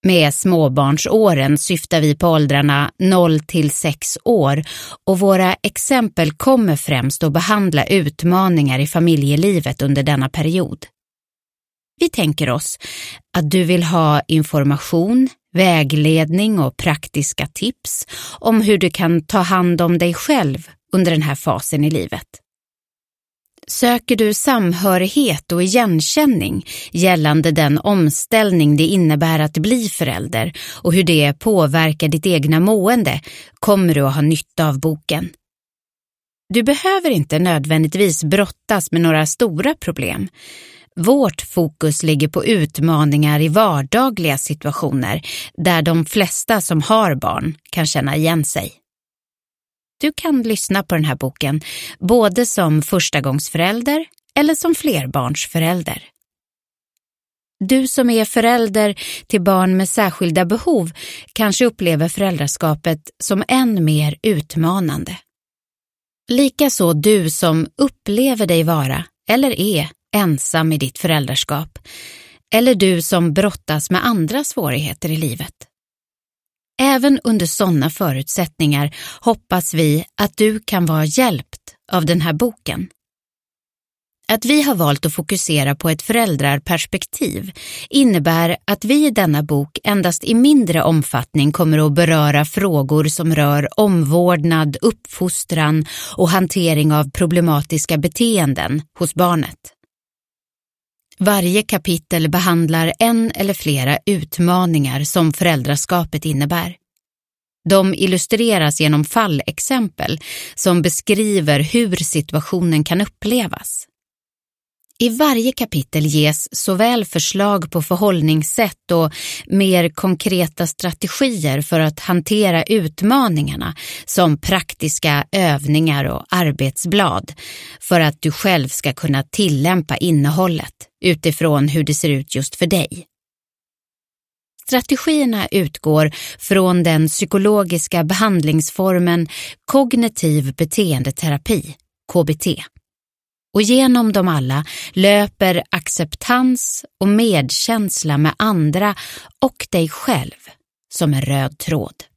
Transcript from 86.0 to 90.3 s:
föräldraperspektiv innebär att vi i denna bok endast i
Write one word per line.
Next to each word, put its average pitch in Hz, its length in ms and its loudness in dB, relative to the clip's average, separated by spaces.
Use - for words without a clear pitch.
föräldraperspektiv 170 1500 -2
innebär 170 760 2
att 208 200 -4
vi 294 220 2
i 254 40 0
denna 156 320 0
bok 147 400 -4
endast 196 400 -2
i 226 100 0